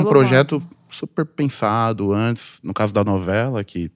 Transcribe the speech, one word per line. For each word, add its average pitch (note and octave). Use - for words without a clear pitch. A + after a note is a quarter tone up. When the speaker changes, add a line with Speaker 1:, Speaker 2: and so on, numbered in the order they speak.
Speaker 1:
louvado. D3
Speaker 2:
projeto C#3
super -
pensado A2+
antes. A2+
No F2+
caso G#2
da G#2
novela, G2+
que E2+